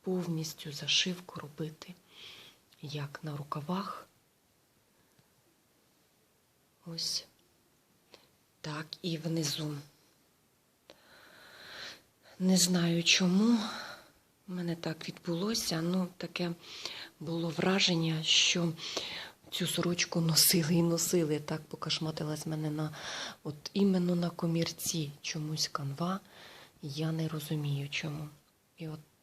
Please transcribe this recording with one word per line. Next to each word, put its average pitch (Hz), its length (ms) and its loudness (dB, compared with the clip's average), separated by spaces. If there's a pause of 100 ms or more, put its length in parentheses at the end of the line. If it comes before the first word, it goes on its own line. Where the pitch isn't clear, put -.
повністю 160 720 -4
зашивку 165 680 -2
робити, 156 540 -10 (880)
як 143 420 -8
на 147 140 -6
рукавах, 165 720 -6 (2750)
ось - 400 -4 (1400)
так 151 240 -8 (160)
і 165 160 -2
внизу. 156 600 -2 (2500)
Не 185 180 6
знаю, 170 460 4
чому 196 540 6 (920)
в 185 60 -8
мене 170 220 -2
так 165 320 -6
відбулося, 175 760 -2
ну, 180 260 2 (100)
таке 175 340 -4 (680)
було 165 280 -2
враження, 165 720 2
що 170 500 4 (800)
цю 170 160 -2
сорочку 175 540 0
носили 160 520 6
і 170 80 6
носили. 165 580 4
Так 156 220 -4
покашматилась 156 840 -4
мене 156 240 -2
на, 151 260 -2 (480)
от 151 120 -8 (180)
іменно 185 420 4
на 175 140 2
комірці 165 840 0 (100)
чомусь 151 460 -4
канва. 160 520 -4 (640)
Я 156 300 -4
не 160 160 0
розумію, 147 640 -2
чому. 151 400 -6 (480)
І 160 100 -8
от 156 120 -10 (240)